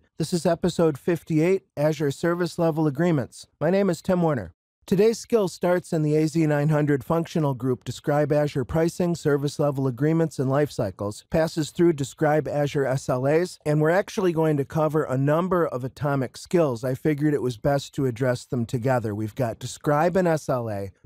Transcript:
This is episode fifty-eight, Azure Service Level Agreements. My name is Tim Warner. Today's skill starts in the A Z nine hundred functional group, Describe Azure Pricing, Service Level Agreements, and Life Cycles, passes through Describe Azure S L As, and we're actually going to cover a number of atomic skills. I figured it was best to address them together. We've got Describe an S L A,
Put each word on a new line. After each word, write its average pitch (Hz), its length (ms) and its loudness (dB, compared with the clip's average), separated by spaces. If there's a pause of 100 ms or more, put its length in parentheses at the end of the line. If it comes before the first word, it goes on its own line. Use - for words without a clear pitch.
(160)
This - 160 -4
is 175 140 -2
episode 165 500 2
fifty-eight, 170 680 0 (120)
Azure 147 360 0
Service 175 440 -2
Level 160 300 2
Agreements. 151 600 -2 (120)
My 185 80 2
name 190 220 2
is 165 100 -4
Tim 180 220 0
Warner. 127 320 -2 (320)
Today's 214 320 2
skill 208 300 0
starts 180 460 -2
in 156 80 2
the 151 120 2
A 156 140 2
Z 160 180 2
nine 147 220 2
hundred 147 340 2
functional 165 520 0
group, 123 280 -2
Describe 147 480 -2
Azure 147 360 0
Pricing, 170 500 0
Service 143 420 0
Level 139 300 0
Agreements, 151 500 0
and 131 120 0
Life 143 200 0
Cycles, 104 600 -6
passes 160 400 0
through 170 240 4
Describe 147 520 0
Azure 143 400 -2
S 131 220 -2
L 131 180 0
As, 165 400 0
and 151 140 2
we're 156 100 4
actually 185 400 0
going 156 280 2
to 139 60 -2
cover 156 380 0
a 131 160 -2
number 165 480 2
of 127 160 -6
atomic 135 540 -4
skills. 135 480 0
I 131 100 -2
figured 151 400 0
it 107 80 -2
was 123 140 -2
best 143 380 -2
to 139 120 -2
address 123 380 -2
them 117 220 -4
together. 117 500 -2
We've 110 180 -6
got 113 240 -4
Describe 156 580 0
an 185 100 2
S 160 240 -2
L 120 180 -2
A, 98 240 -8 (140)